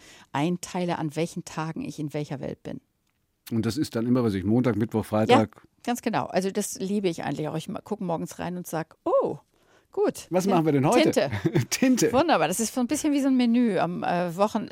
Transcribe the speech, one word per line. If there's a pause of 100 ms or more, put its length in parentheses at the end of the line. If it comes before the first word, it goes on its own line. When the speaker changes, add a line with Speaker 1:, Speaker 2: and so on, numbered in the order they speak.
(340)
Speaker 1:
einteile,
an
welchen
Tagen
ich
in
welcher
Welt
bin. (680)
Speaker 2:
Und
das
ist
dann
immer,
weiß
ich,
Montag,
Mittwoch,
Freitag.
Speaker 1:
Ja, (240)
ganz
genau.
Also
das
liebe
ich
eigentlich
auch.
Ich
ma-,
guck
morgens
rein
und
sag,
"Oh, (560)
gut.
Speaker 2:
Was
Speaker 1:
Tin-,
Speaker 2:
machen
wir
denn
heute?
Speaker 1:
Tinte." (180)
Speaker 2:
<laughs>
Tinte.
Speaker 1:
Wunderbar.
Das
ist
so
ein
bisschen
wie
so
ein
Menü
am,
äh,
Wochen-,